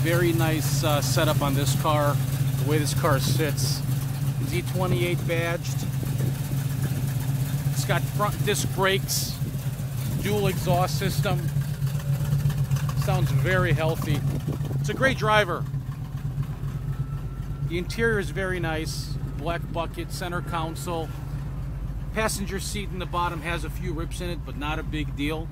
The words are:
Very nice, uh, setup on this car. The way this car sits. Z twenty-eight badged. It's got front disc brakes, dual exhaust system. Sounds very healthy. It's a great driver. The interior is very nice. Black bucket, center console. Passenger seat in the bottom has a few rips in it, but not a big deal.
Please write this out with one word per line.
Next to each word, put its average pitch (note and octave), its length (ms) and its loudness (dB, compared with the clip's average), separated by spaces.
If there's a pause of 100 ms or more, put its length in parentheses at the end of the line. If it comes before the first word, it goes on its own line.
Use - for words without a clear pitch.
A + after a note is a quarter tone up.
Very E3+ 300 4
nice, D#3+ 500 2
uh, D3 180 4
setup D3+ 400 4
on C#3 120 2
this C#3 280 2
car. D3+ 340 4 (480)
The C#3+ 60 2
way D3+ 80 4
this - 160 2
car D3 260 4
sits. - 640 2 (680)
Z F3 160 0 (100)
twenty-eight F3+ 540 2
badged. E3+ 480 0 (2000)
It's - 140 0
got E3+ 160 2
front - 440 0
disc G#3 300 2
brakes, F#3+ 580 0 (880)
dual G3+ 260 2
exhaust F3+ 520 2
system. D3+ 400 2 (1600)
Sounds F#3+ 320 2
very F3 420 4
healthy. D#3 460 2 (600)
It's C#3+ 100 0
a G#3 40 0
great B3+ 240 2
driver. G3+ 480 2 (2000)
The E3 80 -2
interior A3 420 2
is F#3+ 100 -2
very F#3 300 -2
nice. D#3 540 -2 (240)
Black E3+ 240 -2 (100)
bucket, E3 400 -4
center F3+ 300 -4
console. E3 680 -4 (1040)
Passenger G3 460 -2
seat G3 300 -4
in F3 100 -6
the F3 60 -4
bottom E3+ 360 -2
has E3+ 220 -4
a D3+ 60 -4
few C#3+ 240 -4
rips E3 280 -4
in F3+ 80 -4
it, E3 160 -6
but - 120 -8
not D3 220 -4
a D#3 40 -6
big D3+ 320 -4
deal. D#3 360 -4